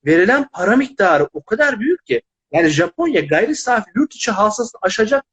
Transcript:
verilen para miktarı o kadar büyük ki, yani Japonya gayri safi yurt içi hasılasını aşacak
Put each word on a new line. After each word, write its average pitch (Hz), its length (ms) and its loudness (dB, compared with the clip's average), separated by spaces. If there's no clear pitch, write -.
verilen 190 480 2
para 190 220 0
miktarı 180 580 2
o 151 100 -12
kadar 202 360 -2
büyük 311 260 -2
ki, 117 160 -2
yani 160 180 2
Japonya 175 520 0
gayri 165 340 0
safi 240 400 -4
yurt 285 180 -2
içi - 180 -6
hasılasını 214 500 -2
aşacak 220 520 0